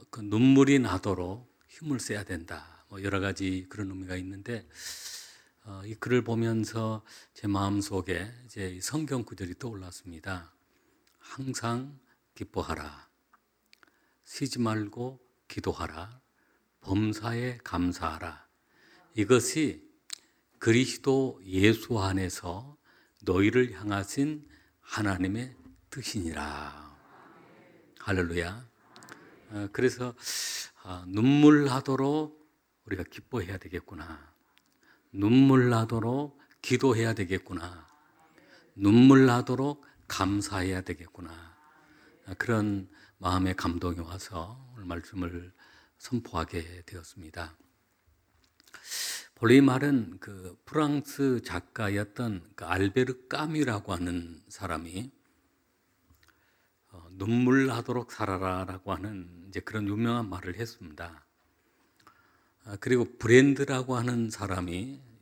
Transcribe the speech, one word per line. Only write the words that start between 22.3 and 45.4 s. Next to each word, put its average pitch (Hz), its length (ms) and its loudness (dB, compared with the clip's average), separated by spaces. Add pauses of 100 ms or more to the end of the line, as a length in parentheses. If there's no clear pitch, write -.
너희를 107 500 2
향하신 104 760 -4 (320)
하나님의 101 760 -4 (360)
뜻이니라." 73 1080 -10 (1000)
할렐루야. 90 680 -2 (840)
어, 101 220 -8
그래서, 120 420 -2 (680)
아, 90 240 -12
눈물 143 600 8
나도록 135 840 -2 (360)
우리가 87 180 -6
기뻐해야 98 540 -8
되겠구나. 80 720 -14 (840)
눈물 127 580 8
나도록 117 680 0 (240)
기도해야 117 520 2
되겠구나. 87 760 -6 (880)
눈물 127 500 10
나도록 127 580 0 (220)
감사해야 95 760 -2
되겠구나. 85 720 -14 (720)
아, 95 80 -12
그런 104 540 -2 (300)
마음의 92 380 0
감동이 85 420 -2
와서 92 720 -12
오늘 107 120 -18
말씀을 87 680 -10 (460)